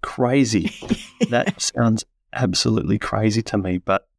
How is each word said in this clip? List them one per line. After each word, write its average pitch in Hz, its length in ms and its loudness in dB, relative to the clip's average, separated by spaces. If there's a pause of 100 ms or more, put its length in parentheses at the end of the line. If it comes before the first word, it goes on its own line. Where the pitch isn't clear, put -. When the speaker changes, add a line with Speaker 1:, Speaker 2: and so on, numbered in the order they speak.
Speaker 1:
crazy. 120 680 2 (100)
Speaker 2:
<laughs> - 280 -4 (220)
Speaker 1:
That - 320 -2
sounds 117 420 0 (300)
absolutely 117 640 0
crazy 110 440 0
to - 140 -4
me. 92 220 0
But, 95 280 -2 (120)